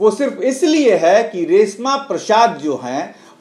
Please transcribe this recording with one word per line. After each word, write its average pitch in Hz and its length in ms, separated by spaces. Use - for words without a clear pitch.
वो 214 100
सिर्फ 233 300
इसलिए 269 560
है 190 260
कि 185 220
रेशमा 214 520
प्रसाद 214 600
जो 139 280
हैं 139 300